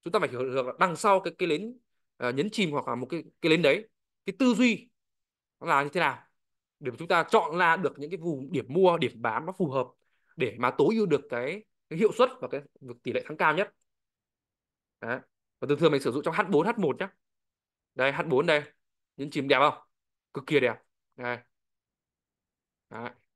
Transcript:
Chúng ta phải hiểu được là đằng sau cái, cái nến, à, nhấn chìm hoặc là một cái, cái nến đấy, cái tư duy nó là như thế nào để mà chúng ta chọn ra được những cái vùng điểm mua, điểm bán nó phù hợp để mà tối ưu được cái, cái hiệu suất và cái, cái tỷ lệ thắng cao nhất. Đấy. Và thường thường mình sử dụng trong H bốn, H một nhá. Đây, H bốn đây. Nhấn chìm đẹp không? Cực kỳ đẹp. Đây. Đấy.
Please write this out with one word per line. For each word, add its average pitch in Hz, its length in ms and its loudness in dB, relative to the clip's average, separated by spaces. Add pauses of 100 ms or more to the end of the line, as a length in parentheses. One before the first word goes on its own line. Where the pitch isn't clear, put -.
Chúng 175 80 -8
ta 214 80 2
phải 151 100 0
hiểu 120 140 -6
được 131 220 -4
là 127 140 -8
đằng 180 160 2
sau 196 240 4
cái, 175 180 -6
cái 175 120 -2
nến, 214 300 -4 (380)
à, 123 140 -2
nhấn 143 200 -2
chìm 185 200 0
hoặc 143 160 -4
là 123 80 -4
một 127 140 -8
cái, 165 140 -8 (180)
cái 165 80 0
nến 165 120 4
đấy, 160 280 2 (360)
cái 190 140 -8
tư 254 140 4
duy 226 360 2 (720)
nó 139 80 -10
là 143 160 2
như 147 100 -6
thế 180 60 -2
nào 135 240 -2 (560)
để 135 120 -6
mà 117 80 -16
chúng 165 80 -10
ta 170 160 2
chọn 165 340 2
ra 165 200 4
được 156 220 -4
những 147 100 -10
cái 185 80 -8
vùng 156 340 -6
điểm 139 180 -4
mua, 170 280 4
điểm 113 240 -4
bán 117 240 -2
nó 175 60 -6
phù 170 200 -4
hợp 135 160 -2 (480)
để 120 240 -4
mà 127 180 2
tối - 180 4
ưu 220 100 2
được 147 240 0
cái, 139 340 -6 (260)
cái 160 100 -8
hiệu 208 180 2
suất 254 120 4 (120)
và 131 100 -8
cái, 139 100 -6 (200)
cái 123 220 -14
tỷ 123 100 -6
lệ 113 120 -4
thắng 156 120 -12
cao 160 180 2
nhất. 196 180 -4 (1300)
Đấy. 117 180 -8 (400)
Và 120 100 -6
thường 147 100 2
thường 160 120 4
mình 139 100 0
sử 123 100 -2
dụng 143 120 -4
trong 165 120 -4
H 202 140 2
bốn, 170 180 4
H - 100 0
một 151 220 -2
nhá. 190 100 -4 (840)
Đây, 135 160 2
H 147 120 -6
bốn 143 220 2
đây. 151 180 2 (540)
Nhấn 143 120 -10
chìm 139 180 -6
đẹp 135 120 4
không? 143 140 4 (600)
Cực 139 140 -12
kỳ 147 120 2
đẹp. 120 160 2 (400)
Đây. 123 220 -8 (1500)
Đấy. 117 200 -12 (260)